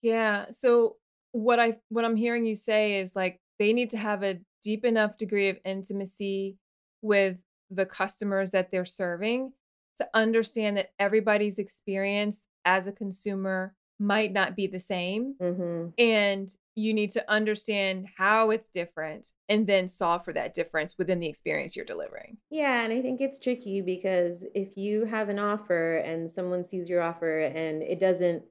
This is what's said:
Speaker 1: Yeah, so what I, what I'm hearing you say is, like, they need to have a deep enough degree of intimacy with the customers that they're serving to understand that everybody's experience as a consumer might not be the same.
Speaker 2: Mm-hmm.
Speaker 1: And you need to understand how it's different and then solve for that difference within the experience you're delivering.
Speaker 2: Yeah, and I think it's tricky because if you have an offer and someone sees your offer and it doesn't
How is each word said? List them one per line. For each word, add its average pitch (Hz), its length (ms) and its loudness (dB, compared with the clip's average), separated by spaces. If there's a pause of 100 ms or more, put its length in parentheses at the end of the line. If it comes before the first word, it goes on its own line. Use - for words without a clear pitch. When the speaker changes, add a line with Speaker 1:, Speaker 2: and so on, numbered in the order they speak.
Speaker 1:
Yeah, 220 500 2
so 240 440 4 (360)
what 233 280 4
I, 226 180 4 (120)
what 233 140 0
I'm 226 120 2
hearing 233 300 2
you 220 80 0
say 214 460 2
is, 185 160 -6
like, 185 240 -2 (180)
they 208 140 4
need 240 180 2
to 226 80 -6
have 208 240 -2
a 190 180 -2 (220)
deep 214 220 -4
enough 220 340 2
degree 202 300 0
of 190 160 -2
intimacy 196 960 -6 (440)
with 196 360 4 (320)
the 190 160 0
customers 196 680 -2
that 185 180 0
they're 180 140 0
serving 208 680 -2 (460)
to - 160 -4
understand 220 640 2
that - 220 -2
everybody's 208 600 2
experience 202 880 -2 (180)
as 185 220 4
a 202 60 -6
consumer 190 800 -6 (240)
might 202 340 0
not 190 240 0
be 190 100 -2
the 190 140 -6
same. 196 600 -4
Speaker 2:
Mm-hmm. 175 480 -4 (100)
Speaker 1:
And 202 520 4 (240)
you 220 180 0
need 208 200 0
to - 180 -4
understand 208 760 0 (120)
how 214 320 4
it's 220 180 -2
different 160 600 -8 (200)
and 214 180 4
then 185 220 4
solve 175 380 0
for 160 80 -8
that 151 180 -4
difference 160 460 -4
within 180 220 0
the 170 80 -4
experience 151 460 -4
you're - 120 -8
delivering. - 500 -10 (140)
Speaker 2:
Yeah, 269 340 0
and 226 80 -2
I 240 80 0
think 254 220 -2
it's 269 180 -2
tricky 226 400 -2
because 180 640 0 (100)
if 196 220 -4
you 208 300 0
have 214 240 -2
an 202 80 -2
offer 190 600 0
and 165 320 -4
someone 180 340 -4
sees 175 260 -8
your 175 100 2
offer 165 400 -2
and 156 420 -2
it 170 160 -4
doesn't 175 520 2